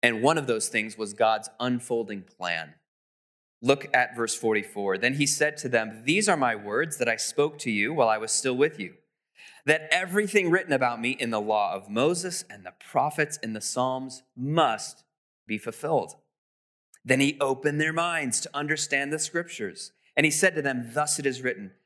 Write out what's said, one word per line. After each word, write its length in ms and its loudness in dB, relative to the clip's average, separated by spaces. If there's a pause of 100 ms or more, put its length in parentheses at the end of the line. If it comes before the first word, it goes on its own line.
And 220 2
one 160 6
of 80 -2
those 220 0
things 280 -2
was 160 -6
God's 460 2
unfolding 640 -2
plan. 540 -6 (880)
Look 320 2
at 220 2
verse 180 0
forty-four. 640 0
"Then 180 0
he 120 2
said 320 0
to 100 -6
them, 360 -2
'These 240 2
are 80 4
my 180 2
words 440 -4
that 100 0
I 80 0
spoke 420 -2
to 120 -4
you 220 0
while 160 4
I 100 2
was 140 -4
still 240 0
with 240 2
you, 160 -10 (680)
that 260 2
everything 560 2
written 240 2
about 280 0
me 100 -2
in 180 -4
the 120 0
law 340 0
of 160 -10
Moses 580 0
and 160 -18
the 80 -14
prophets 720 -2
and 120 -6
the 60 -6
Psalms 600 -4 (120)
must 680 0 (420)
be 120 -4
fulfilled.' 580 -2 (880)
Then 160 4
he 200 2
opened 400 0
their 120 0
minds 480 -2
to 160 -10
understand 560 -2
the 60 -4
scriptures. 760 -6 (240)
And 80 4
he 60 6
said 240 4
to 80 0
them, 300 -2
'Thus 260 0
it 80 0
is 160 -2
written 320 -4 (120)